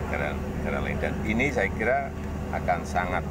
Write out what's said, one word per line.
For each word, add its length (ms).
negara-negara 800
lain. 160
Dan 240
ini 240
saya 320
kira 320
akan 320
sangat 480